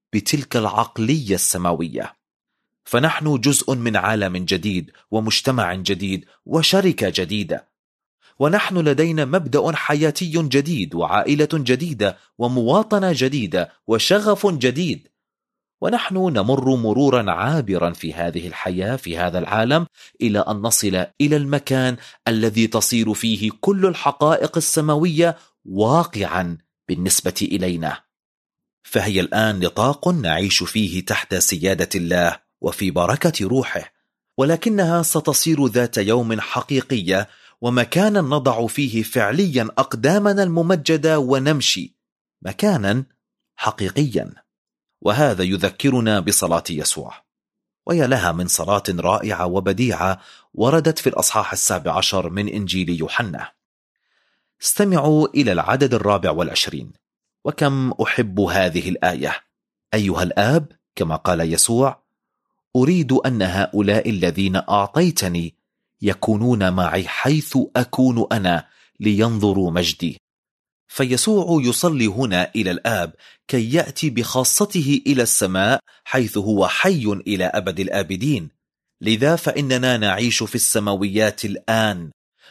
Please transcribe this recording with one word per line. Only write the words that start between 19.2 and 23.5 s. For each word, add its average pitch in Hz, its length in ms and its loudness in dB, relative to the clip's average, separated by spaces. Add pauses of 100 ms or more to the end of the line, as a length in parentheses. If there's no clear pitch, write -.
العالم، 117 460 0 (360)
إلى 104 180 2
أن 107 160 -2
نصل 101 500 0 (160)
إلى 147 160 4
المكان 131 600 -2 (300)
الذي 113 400 2
تصير 110 460 0
فيه 110 380 -2 (100)